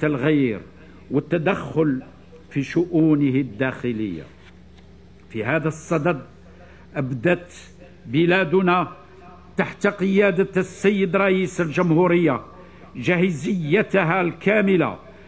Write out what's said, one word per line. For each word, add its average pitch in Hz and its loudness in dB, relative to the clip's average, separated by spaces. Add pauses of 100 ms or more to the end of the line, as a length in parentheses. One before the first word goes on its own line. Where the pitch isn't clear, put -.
الغير 139 0 (500)
والتدخل 143 -2 (480)
في 139 -4
شؤونه 156 2
الداخلية. 110 -4 (1080)
في 110 -6
هذا 151 0
الصدد 156 -2 (760)
أبدت 139 -4 (340)
بلادنا 175 2 (680)
تحت - -2
قيادة 196 2
السيد 190 0
رئيس 190 0
الجمهورية 170 2 (560)
جاهزيتها 175 0
الكاملة 170 0 (320)